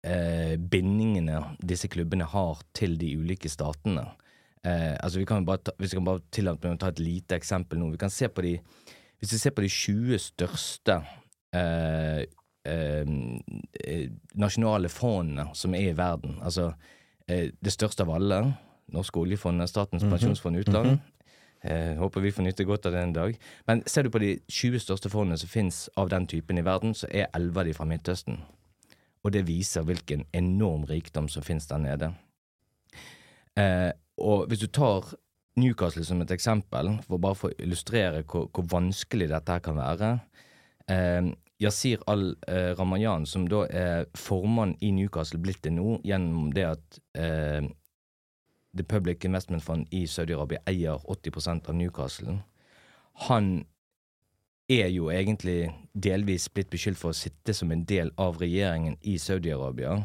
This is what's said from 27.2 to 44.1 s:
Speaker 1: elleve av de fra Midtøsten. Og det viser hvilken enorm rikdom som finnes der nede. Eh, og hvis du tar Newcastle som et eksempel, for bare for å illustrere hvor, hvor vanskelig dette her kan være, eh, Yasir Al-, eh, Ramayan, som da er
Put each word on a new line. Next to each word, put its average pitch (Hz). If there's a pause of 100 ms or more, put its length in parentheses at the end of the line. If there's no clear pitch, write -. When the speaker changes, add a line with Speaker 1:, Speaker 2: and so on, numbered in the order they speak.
Speaker 1:
elleve 87
av 90
de 78
fra 80
Midtøsten. 82 (880)
Og 104
det 98
viser 85
hvilken 76
enorm 90
rikdom 76
som 73
finnes 78
der 73
nede. 76 (1400)
Eh, 90 (260)
og 101
hvis 110
du 107
tar 107 (540)
Newcastle 95
som 87
et 82
eksempel, 101
for 92
bare 98
for -
å -
illustrere 87
hvor, 78
hvor 92
vanskelig 90
dette 80
her 85
kan 80
være, 85 (680)
eh, 90 (280)
Yasir 107 (100)
Al-, 98 (100)
eh, 90
Ramayan, 92
som 92
da 104
er 87 (100)